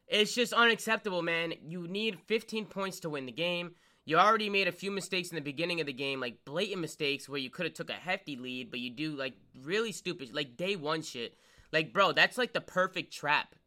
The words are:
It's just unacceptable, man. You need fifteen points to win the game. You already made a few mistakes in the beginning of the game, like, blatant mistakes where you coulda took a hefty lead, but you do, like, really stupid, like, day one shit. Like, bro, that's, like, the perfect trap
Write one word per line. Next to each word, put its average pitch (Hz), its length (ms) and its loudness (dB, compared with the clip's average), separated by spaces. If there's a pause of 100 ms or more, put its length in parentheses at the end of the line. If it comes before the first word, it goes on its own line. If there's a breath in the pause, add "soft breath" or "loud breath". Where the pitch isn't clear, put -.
It's 208 260 4
just 240 200 2
unacceptable, 220 680 4
man. 165 320 0 (140)
You 175 200 -8
need 202 300 -2 (100)
fifteen 214 380 -2
points 190 360 -6
to 165 80 -6
win 139 180 -4
the 123 40 -8
game. 175 440 -2 (300 soft breath)
You 151 120 2
already 214 320 8
made 196 200 4
a - 20 2
few 185 180 -6
mistakes 185 420 -4
in 170 40 -8
the 156 60 -2
beginning 160 400 -2
of 147 40 -2
the 143 60 -4
game, 135 300 -4
like, 120 240 -8
blatant 185 340 -4
mistakes 147 480 -4
where 139 140 -6
you 127 80 -8
coulda 160 220 -6
took - 180 -10
a 117 40 -6
hefty 147 440 -6
lead, 127 340 -8
but 123 80 -8
you 123 100 -6
do, 147 280 -6
like, 135 160 -6 (300)
really 208 280 -2
stupid, 135 420 -8
like, 139 220 -4
day 190 220 -2
one 156 240 -2
shit. 120 360 -10 (360 soft breath)
Like, 156 180 0
bro, 185 220 6
that's, 165 240 4
like, 247 160 0
the 160 80 0
perfect 185 500 -2
trap 147 420 0 (120)